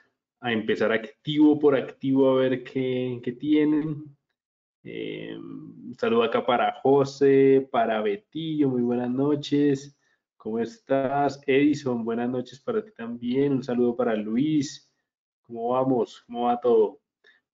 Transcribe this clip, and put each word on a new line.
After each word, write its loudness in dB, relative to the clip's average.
a -2
empezar -2
activo 0
por 4
activo 0
a 2
ver -2
qué, -4
qué -6
tienen. -2
Eh, -12
un -16
saludo 2
acá 0
para 0
José, 4
para 0
Betillo, -2
muy 0
buenas -2
noches. 0
¿Cómo -8
estás? -2
Edison, 2
buenas -2
noches -8
para -4
ti -20
también. -4
Un -2
saludo 0
para -2
Luis. -4
¿Cómo -8
vamos? 0
¿Cómo -4
va 2
todo? 2